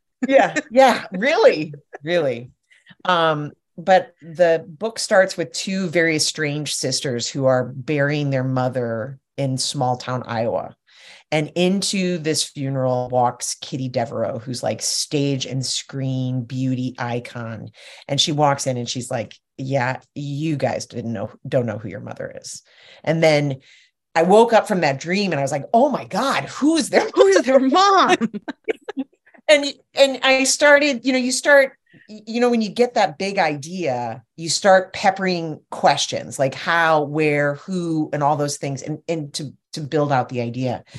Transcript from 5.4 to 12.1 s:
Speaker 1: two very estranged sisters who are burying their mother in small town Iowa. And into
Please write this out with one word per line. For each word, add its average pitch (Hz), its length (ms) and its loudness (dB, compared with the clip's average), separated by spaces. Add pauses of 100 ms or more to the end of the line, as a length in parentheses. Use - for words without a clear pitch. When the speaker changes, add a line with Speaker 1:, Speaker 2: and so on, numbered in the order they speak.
Speaker 1:
two 190 360 -4
very 165 280 2
estranged 151 600 -4
sisters 131 520 -4
who 135 180 -2
are 127 180 2
burying 143 640 -2
their 131 140 0
mother 127 720 -4 (180)
in 131 220 -2
small 127 380 -2
town 127 300 -6
Iowa. 113 500 -4 (540)
And 151 240 -2
into 180 640 0